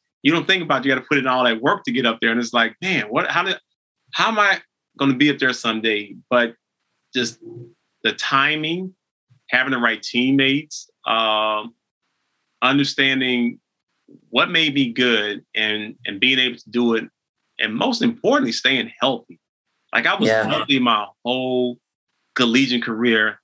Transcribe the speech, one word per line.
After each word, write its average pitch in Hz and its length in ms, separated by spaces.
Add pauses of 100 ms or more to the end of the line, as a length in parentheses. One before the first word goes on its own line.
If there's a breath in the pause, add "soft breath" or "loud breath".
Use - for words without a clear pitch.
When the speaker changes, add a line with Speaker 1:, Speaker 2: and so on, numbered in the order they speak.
(240)
Speaker 1:
you - 100
don't 156 120
think 185 160
about 143 220
you 139 80
gotta 131 160
put 147 100
in 131 100
all 127 180
that 113 160
work 185 240
to 135 80
get 123 120
up 117 140
there. 113 120
And 117 80
it's 117 120
like, 113 300
"Man, 170 240
what, 135 260
how 175 120
did, 185 160 (540)
how 185 140
am 220 120
I 196 220 (380)
gonna 139 160
be 147 140
up 135 80
there 127 160
someday?" 110 640 (120)
But 120 260 (600)
just 123 240 (640)
the 110 80
timing, 156 840 (580)
having 131 200
the 131 60
right 113 260
teammates, 135 880 (180)
um, 110 640 (880)
understanding 131 1000 (680)
what 160 200
made 160 220
me 135 180
good 110 540 (100)
and, 107 400 (100)
and 101 140
being 131 200
able 123 180
to - 120
do 117 260
it, 113 100 (520)
and 107 160
most 233 280
importantly, 175 500
staying 127 480
healthy. 123 380 (560)
Like, 117 120
I 185 100
was 135 140
Speaker 2:
Yeah. 110 180
Speaker 1:
healthy 131 320
my 113 260 (200)
whole 127 520 (580)
collegiate 123 460
career 110 640